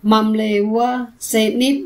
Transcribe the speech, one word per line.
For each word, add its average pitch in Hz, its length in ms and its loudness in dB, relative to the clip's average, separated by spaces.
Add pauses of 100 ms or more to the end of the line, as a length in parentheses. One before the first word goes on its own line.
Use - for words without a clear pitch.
mầm 214 300 2
lê 214 280 0
vua, 233 380 0 (220)
xê 220 300 0
nít, 269 360 0